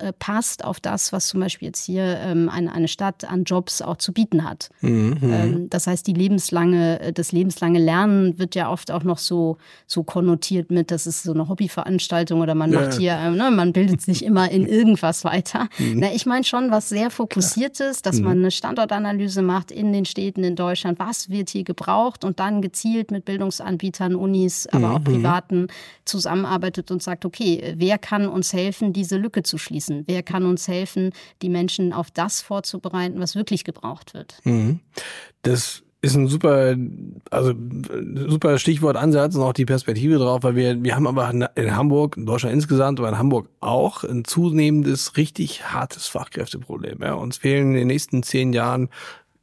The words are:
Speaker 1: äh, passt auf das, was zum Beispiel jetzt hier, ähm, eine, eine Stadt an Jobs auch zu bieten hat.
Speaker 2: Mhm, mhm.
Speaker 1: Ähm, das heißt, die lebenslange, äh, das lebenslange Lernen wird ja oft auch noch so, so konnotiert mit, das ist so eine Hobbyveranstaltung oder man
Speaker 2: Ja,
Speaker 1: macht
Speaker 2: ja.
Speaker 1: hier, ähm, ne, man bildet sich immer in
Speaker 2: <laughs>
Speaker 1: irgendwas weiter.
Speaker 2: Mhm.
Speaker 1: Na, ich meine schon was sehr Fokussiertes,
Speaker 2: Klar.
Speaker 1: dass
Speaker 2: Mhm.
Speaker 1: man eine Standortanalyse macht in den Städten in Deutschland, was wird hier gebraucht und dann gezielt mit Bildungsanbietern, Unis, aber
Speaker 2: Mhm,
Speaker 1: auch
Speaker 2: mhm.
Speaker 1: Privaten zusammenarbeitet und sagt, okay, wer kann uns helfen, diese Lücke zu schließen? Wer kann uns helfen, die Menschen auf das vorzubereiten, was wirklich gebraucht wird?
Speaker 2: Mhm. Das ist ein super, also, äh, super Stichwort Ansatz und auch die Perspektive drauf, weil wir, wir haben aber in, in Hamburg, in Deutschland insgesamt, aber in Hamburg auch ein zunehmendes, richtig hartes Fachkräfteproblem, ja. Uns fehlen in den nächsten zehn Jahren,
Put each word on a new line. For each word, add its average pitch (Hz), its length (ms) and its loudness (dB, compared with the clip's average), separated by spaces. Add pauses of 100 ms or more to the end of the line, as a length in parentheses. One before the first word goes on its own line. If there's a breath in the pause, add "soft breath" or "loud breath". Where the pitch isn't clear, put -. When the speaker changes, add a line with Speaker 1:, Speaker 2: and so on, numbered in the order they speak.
Speaker 1:
äh, 196 180 -6
passt - 460 -4
auf - 160 -6
das, - 320 -4
was 190 160 -2
zum 185 120 -2
Beispiel 180 280 -4
jetzt - 160 -8
hier, 185 360 -2
ähm, 170 280 2
eine, 175 240 -2
eine 165 160 0
Stadt - 360 -4
an 180 200 -2
Jobs 180 360 -2
auch 165 160 -6
zu - 160 -4
bieten 180 320 2
hat. 160 260 -10 (100)
Speaker 2:
Mhm, 117 400 2
mhm. 127 120 4
Speaker 1:
Ähm, 113 380 2
das 175 160 -2
heißt, 180 200 -2
die 202 60 2
lebenslange, 175 880 2
äh, 165 120 -4
das 165 200 -4
lebenslange 175 460 2
Lernen 180 600 4
wird 180 160 -2
ja 180 160 -2
oft 175 200 -6
auch 160 140 -2
noch 180 140 0
so, 165 400 0 (280 loud breath)
so - 160 -2
konnotiert 175 680 0
mit, 175 200 2
das 170 160 -4
ist 165 160 -4
so 165 100 -2
eine 156 160 0
Hobbyveranstaltung 175 920 0
oder 160 140 2
man 156 180 2
Speaker 2:
Ja, 147 80 4
Speaker 1:
macht 135 140 0
Speaker 2:
ja. - 40 0
Speaker 1:
hier, 170 300 0
ähm, 170 80 2
ne, 247 140 2
man 180 220 4
bildet 185 280 4
sich - 240 -2
immer 190 260 4
in 190 160 4
Speaker 2:
<laughs> - 0 -
Speaker 1:
irgendwas 214 580 4
weiter. 190 440 0 (100)
Speaker 2:
Mhm. 117 220 2
Speaker 1:
Na, 196 120 2
ich 226 140 -2
meine 254 180 2
schon 247 260 0
was 214 180 2
sehr 214 220 0
Fokussiertes, 247 920 -2
Speaker 2:
Klar. 190 100 -2
Speaker 1:
dass 123 60 4
Speaker 2:
Mhm. 110 60 2
Speaker 1:
man 185 140 4
eine 185 120 4
Standortanalyse 202 920 -2
macht 185 280 0
in 208 220 0
den 202 120 2
Städten 196 380 -4
in 180 140 0
Deutschland, 180 420 -2
was 202 320 -6
wird 196 200 -4
hier 196 140 -4
gebraucht 202 600 -2
und 190 160 -4
dann 202 220 0
gezielt 220 500 -2
mit 196 120 -6
Bildungsanbietern, 190 920 -4
Unis, 185 500 0
aber 123 220 2
Speaker 2:
Mhm, 117 60 2
Speaker 1:
auch 147 60 2
Speaker 2:
mhm. 147 40 -2
Speaker 1:
Privaten 175 640 2 (380 loud breath)
zusammenarbeitet 185 880 -2
und 180 120 -4
sagt, 175 220 -6
okay, 170 520 -2
wer 185 220 2
kann 208 280 0
uns 190 260 -2
helfen, 196 400 -2
diese 190 240 -2
Lücke 202 260 -2
zu 160 160 -4
schließen? 151 480 -6
Wer 180 160 -2
kann 180 240 -2
uns 180 200 0
helfen, 185 440 -2 (320 loud breath)
die 180 80 -2
Menschen 175 420 0
auf 165 180 -6
das 180 300 -4
vorzubereiten, 180 800 -6
was 180 160 -4
wirklich 202 280 -2
gebraucht - 500 -12
wird? - 300 -18
Speaker 2:
Mhm. 120 360 2 (600 loud breath)
Das - 400 -2 (180)
ist 139 160 4
ein 139 100 4
super, 139 480 4 (560)
also, 127 200 2
äh, 123 40 0 (720)
super 151 320 2
Stichwort 151 380 2
Ansatz 147 400 4
und 135 60 2
auch 131 100 2
die 127 140 0
Perspektive 131 520 2
drauf, 123 240 2
weil 123 140 2
wir, 123 260 2
wir 123 140 0
haben 139 100 4
aber 123 240 0
in, 123 240 0
in 110 220 0
Hamburg, 147 400 2
in 110 100 -8
Deutschland 117 280 0
insgesamt, 139 440 2
aber 120 120 -2
in 107 80 -2
Hamburg 123 300 2 (120)
auch 127 420 0
ein 120 220 -4
zunehmendes, 151 920 2
richtig - 560 -4
hartes - 360 -6
Fachkräfteproblem, - 920 -10
ja. - 120 -2
Uns - 220 -6
fehlen 139 320 2
in 135 60 4
den 123 120 2
nächsten 131 380 0
zehn 131 280 0
Jahren, 123 360 0 (540 loud breath)